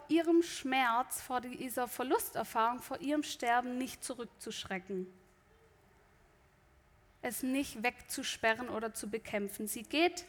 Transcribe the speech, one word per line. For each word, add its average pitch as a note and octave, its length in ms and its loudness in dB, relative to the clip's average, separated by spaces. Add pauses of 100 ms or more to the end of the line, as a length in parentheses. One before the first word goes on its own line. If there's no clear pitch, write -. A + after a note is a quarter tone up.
ihrem E4 340 6
Schmerz, C4 800 2
vor B3+ 180 -2
dieser B3 460 -4
Verlusterfahrung, B3 960 0
vor - 180 -6
ihrem D4 220 2
Sterben B3 560 2
nicht B3+ 240 -6
zurückzuschrecken. G3 1040 -6 (2250)
Es A#3+ 200 -2
nicht C4 400 0
wegzusperren - 880 0
oder A3 220 -4
zu - 160 -8
bekämpfen. G#3 600 -4
Sie A#3+ 140 -6
geht F4 460 2